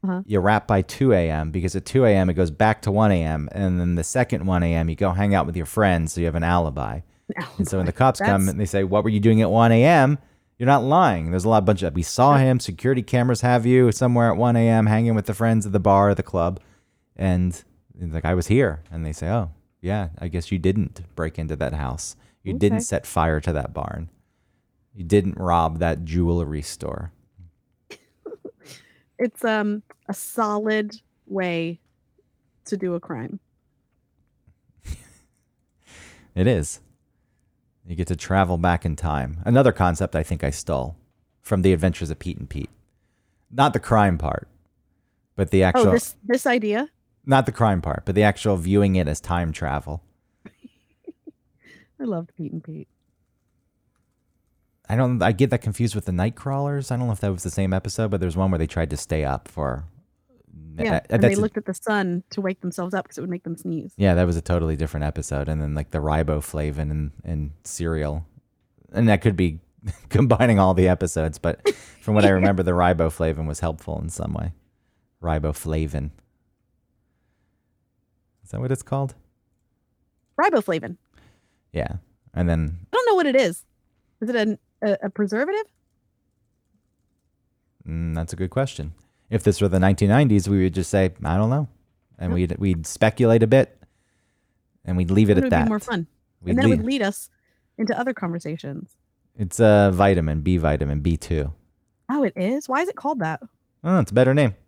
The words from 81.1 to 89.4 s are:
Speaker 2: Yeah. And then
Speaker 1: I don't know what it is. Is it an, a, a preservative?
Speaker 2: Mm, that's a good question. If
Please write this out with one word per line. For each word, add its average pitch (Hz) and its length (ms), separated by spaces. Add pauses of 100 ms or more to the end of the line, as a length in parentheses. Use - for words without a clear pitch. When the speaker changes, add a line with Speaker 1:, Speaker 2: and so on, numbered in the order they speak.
Speaker 2:
Yeah. - 220 (400)
And 90 140
then 82 300 (140)
Speaker 1:
I 415 40
don't 494 100
know 440 80
what 349 120
it 254 100
is. 202 280 (560)
Is 220 80
it 240 80
an, 214 220 (240)
a, 208 220
a 196 60
preservative? 254 540 (2250)
Speaker 2:
Mm, 82 260
that's 82 180
a 85 40
good 90 140
question. 127 420 (380)
If - 140